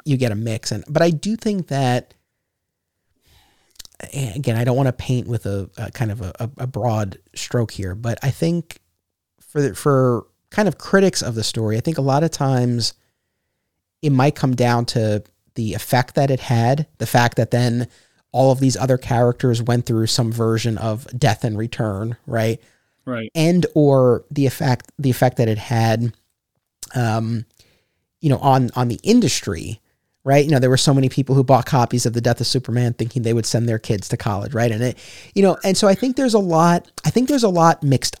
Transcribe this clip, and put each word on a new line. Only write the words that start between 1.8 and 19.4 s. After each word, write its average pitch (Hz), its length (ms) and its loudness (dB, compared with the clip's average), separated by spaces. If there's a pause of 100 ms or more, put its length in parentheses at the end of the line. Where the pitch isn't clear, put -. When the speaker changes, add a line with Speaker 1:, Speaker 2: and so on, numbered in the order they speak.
Speaker 1:
a-, 135 220 -6
again, 127 220 -2
I 120 60 0
don't 123 140 0
wanna 135 160 2
paint - 340 -4
with 117 180 -6
a, 98 320 -6
a 104 140 -10
kind 110 200 -4
of 113 100 -8
a, 95 180 -8
a, 117 100 -6 (100)
a 127 80 -6
broad 110 500 -2 (160)
stroke - 380 -4
here, 95 240 -8
but 117 280 -6
I 143 60 0
think 165 500 -2 (600)
for - 220 -4
the, 139 140 0
for 131 500 2 (240)
kind 208 180 0
of 160 100 -2
critics 190 440 2
of 117 140 -4
the 110 80 -4
story, 110 340 -2
I 113 40 -2
think 160 160 -2
a - 40 -2
lot 135 220 2
of 165 80 0
times 123 600 0 (1080)
it 151 100 0
might 135 240 4
come 131 200 0
down 120 320 2
to 107 360 -2 (320)
the 110 180 -4
effect - 420 -2
that 139 160 2
it 131 80 0
had, 123 480 0 (100)
the - 80 -8
fact 120 320 2
that 117 140 0
then 120 360 0 (440)
all 135 200 4
of 127 80 0
these 131 180 2
other 127 200 0
characters 120 640 0